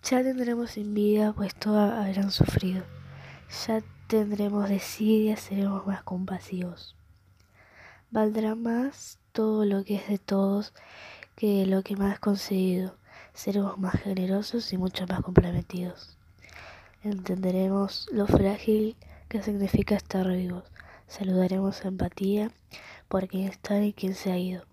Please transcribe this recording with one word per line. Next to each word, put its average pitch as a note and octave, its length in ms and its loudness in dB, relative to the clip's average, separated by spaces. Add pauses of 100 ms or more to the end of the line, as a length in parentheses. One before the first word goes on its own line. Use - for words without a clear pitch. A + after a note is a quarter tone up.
Ya B3+ 200 2
tendremos A#3+ 540 -2
envidia, G#3 560 2
pues G3+ 220 -4
todo G#3+ 240 2
habrán G3+ 520 2
sufrido. F#3 540 2 (840)
Ya A3 160 0 (260)
tendremos G#3 600 2
desidia, G#3+ 680 2
seremos G3 500 -2
más G3 160 -2
compasivos. F3+ 960 -8 (1120)
Valdrá G#3+ 440 0
más A#3 640 -4 (140)
todo G#3+ 320 2
lo G3 200 2
que G#3 120 -2
es F#3+ 120 -6
de G3+ 100 0
todos G3 560 0 (640)
que G3+ 300 2
lo F#3+ 160 2
que G3 140 -4
más G3 220 0
conseguido. F#3 800 0 (360)
Seremos G3 460 -2
más F#3 160 0
generosos G3 760 -2
y F#3 60 -2
mucho F#3 280 -2
más F3+ 160 -2
comprometidos. F3 960 0 (840)
Entenderemos F#3+ 1080 0
lo G3+ 140 2
frágil G#3+ 680 4 (320)
que G3+ 140 -4
significa G3+ 520 0
estar F#3+ 340 0
vivos. F3+ 360 -4 (420)
Saludaremos F#3+ 800 0
a G3 40 -2
empatía G3 640 0 (580)
por F#3+ 200 0
quien F#3+ 200 -4
está G3+ 360 0
y G#3 80 0
quien F#3+ 220 -4
se F#3+ 180 -2
ha F3+ 60 2
ido. F#3 340 -4